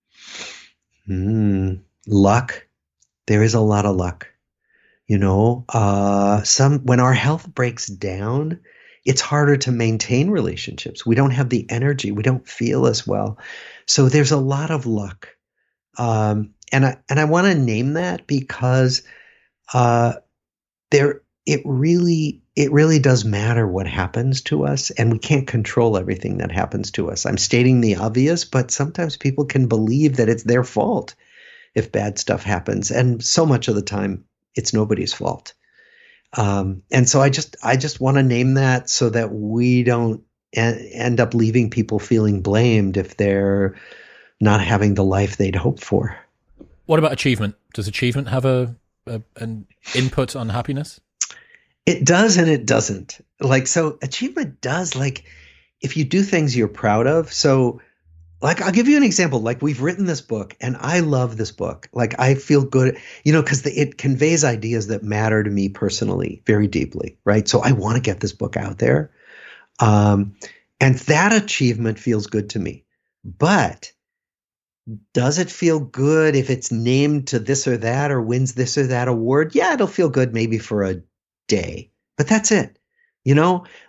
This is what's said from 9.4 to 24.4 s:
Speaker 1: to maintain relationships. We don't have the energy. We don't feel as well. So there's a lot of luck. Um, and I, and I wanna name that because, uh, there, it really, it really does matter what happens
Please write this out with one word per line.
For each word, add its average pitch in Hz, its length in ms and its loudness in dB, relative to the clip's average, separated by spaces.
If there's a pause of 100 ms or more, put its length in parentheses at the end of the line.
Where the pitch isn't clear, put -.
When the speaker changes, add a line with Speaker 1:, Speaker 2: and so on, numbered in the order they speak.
Speaker 1:
to 131 140 -2
maintain 117 580 0
relationships. - 760 -6
We 117 100 4
don't 135 160 4
have 123 180 0
the 123 200 -2
energy. 123 440 -2
We 107 100 -4
don't 127 240 0
feel 127 400 0
as 110 180 -2
well. 104 320 -4 (480)
So 135 220 4
there's 135 240 4
a 147 60 2
lot 139 340 -2
of 139 140 -4
luck. 104 420 -6 (720)
Um, 107 560 -2 (180)
and 135 140 4
I, 127 120 0 (120)
and 139 100 0
I 156 60 2
wanna 180 280 2
name 127 400 0
that 175 340 -6
because, 127 760 0 (720)
uh, 120 400 2 (760)
there, 143 320 2 (240)
it 143 200 0
really, 160 760 0 (140)
it 143 160 2
really 151 280 6
does 127 260 4
matter 107 420 0
what 92 200 -4
happens 120 540 -2